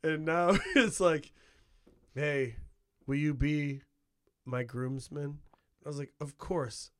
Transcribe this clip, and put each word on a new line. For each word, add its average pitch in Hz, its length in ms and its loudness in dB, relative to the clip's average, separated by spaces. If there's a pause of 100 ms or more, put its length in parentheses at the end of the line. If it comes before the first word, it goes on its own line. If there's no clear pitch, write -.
and 156 220 0
now 170 320 4 (100)
<laughs> - 100 0
it's 233 260 6
like, 160 320 2 (800)
"Hey, 135 420 -2 (500)
will 135 120 0
you 151 160 2
be 143 480 0 (640)
my 127 180 -4
groomsman?" 135 760 -6 (460)
I 147 40 -8
was 147 100 -8
like, 139 220 -12
"Of 143 160 -12
course. 139 640 -6